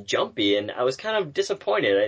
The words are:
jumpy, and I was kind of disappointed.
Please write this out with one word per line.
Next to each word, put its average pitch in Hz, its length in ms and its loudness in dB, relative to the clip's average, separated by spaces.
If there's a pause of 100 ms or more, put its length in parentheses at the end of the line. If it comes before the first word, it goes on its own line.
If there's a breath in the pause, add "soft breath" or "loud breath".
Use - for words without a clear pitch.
jumpy, 104 520 0
and 104 140 -2
I - 140 -4
was 131 120 0
kind 220 200 -4
of 170 180 -4
disappointed. 196 600 0 (120)